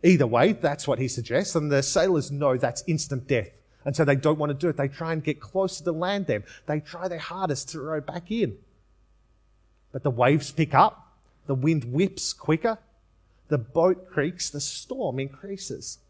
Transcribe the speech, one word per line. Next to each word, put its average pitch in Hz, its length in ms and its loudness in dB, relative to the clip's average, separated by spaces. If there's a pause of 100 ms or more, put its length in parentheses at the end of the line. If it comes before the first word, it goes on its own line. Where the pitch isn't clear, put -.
Either 165 220 6
way, 120 260 4
that's 147 360 -2
what 120 100 2
he 127 80 -2
suggests, 120 480 -2
and 151 160 0
the 139 100 4
sailors 170 520 2
know 139 240 2
that's 123 320 -2
instant 147 400 -2
death. 117 240 0 (320)
And 139 100 -2
so 160 100 2
they 143 120 4
don't 151 200 2
want 147 140 -2
to 143 40 -2
do 170 140 -2
it. 151 80 -2
They 139 120 -2
try 160 240 -6
and 156 100 -4
get 151 160 -4
closer 185 460 -4
to 175 80 -2
land 180 340 -4
then. 104 160 -2 (240)
They 151 140 -2
try 175 260 -12
their 170 140 -6
hardest 175 480 0
to 156 120 -10
row 156 200 -2
back 170 320 -8
in. 196 260 2 (1300)
But 131 100 -8
the 143 80 2
waves 123 400 4
pick 160 240 0
up, - 420 2 (300)
the 143 80 -2
wind 143 380 0
whips 185 400 0
quicker, 185 460 -2 (680)
the 143 120 0
boat 175 500 2
creaks, 160 420 -4
the 143 100 -8
storm 165 600 -6
increases. 139 760 -10 (120)